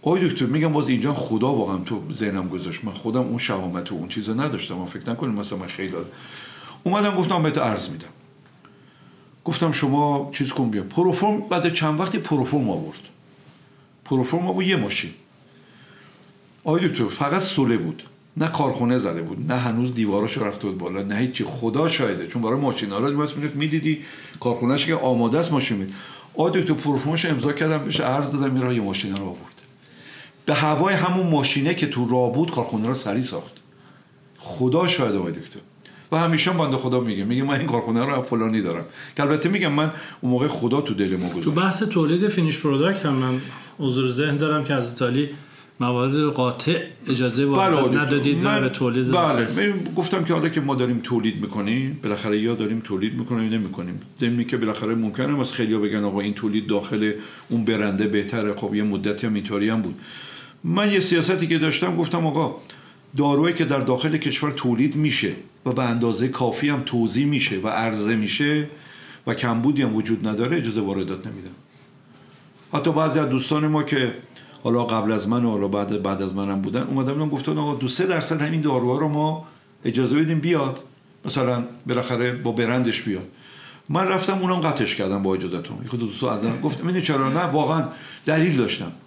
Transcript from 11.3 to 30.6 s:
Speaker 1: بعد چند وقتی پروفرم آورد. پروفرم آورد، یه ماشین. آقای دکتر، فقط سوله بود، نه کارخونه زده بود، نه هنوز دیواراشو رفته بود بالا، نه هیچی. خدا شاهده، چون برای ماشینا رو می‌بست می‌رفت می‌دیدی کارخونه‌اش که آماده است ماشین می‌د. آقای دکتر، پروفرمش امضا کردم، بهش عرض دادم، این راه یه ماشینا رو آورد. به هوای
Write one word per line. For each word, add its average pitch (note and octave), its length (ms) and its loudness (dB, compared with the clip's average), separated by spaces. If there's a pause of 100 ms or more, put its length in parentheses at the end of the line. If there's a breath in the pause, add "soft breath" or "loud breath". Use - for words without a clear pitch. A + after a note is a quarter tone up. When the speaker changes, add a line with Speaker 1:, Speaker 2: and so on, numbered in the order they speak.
Speaker 1:
بعد E3+ 340 0
چند D#3 260 0
وقتی F#3+ 180 -2
پروفرم C3+ 520 0
آورد. D#2+ 280 -6 (1040 loud breath)
پروفرم C#3 420 0
آورد، F#3 200 0
یه F#3 100 2
ماشین. G2+ 340 -4 (1500 loud breath)
آقای E3+ 240 2
دکتر، B2 160 0
فقط D3 360 0
سوله B2+ 360 2
بود، - 260 -4 (340)
نه D#3+ 120 0
کارخونه B2 500 0
زده E2+ 240 -2
بود، - 300 -4
نه B2+ 60 0
هنوز B2 360 0
دیواراشو A2 500 0
رفته G2+ 240 -4
بود F#2+ 100 -4
بالا، F#2 240 -6
نه G2+ 140 -4
هیچی. B2+ 280 -2
خدا A#2+ 440 0
شاهده، G2+ 380 0
چون A#2+ 160 -4
برای B2 180 0
ماشینا A2 380 -2
رو C3 120 2
می‌بست D3 260 -2
می‌رفت D3 200 -6
می‌دیدی D3+ 420 0 (420 loud breath)
کارخونه‌اش B2+ 460 0
که D#3+ 80 0
آماده B2+ 440 2
است E3 140 0
ماشین A#2+ 240 0
می‌د. F#2+ 160 -6 (420 loud breath)
آقای F3+ 280 2
دکتر، D#3 120 2
پروفرمش C#3+ 500 0
امضا D3 280 0
کردم، D#3 320 0
بهش D3+ 160 -2
عرض C#3 320 0
دادم، C#3 220 0
این B2+ 80 2
راه B2+ 120 0
یه A#2 60 2
ماشینا G2 360 -2
رو G2 80 -4
آورد. - 380 -12 (840 loud breath)
به D3+ 80 2
هوای D3+ 400 4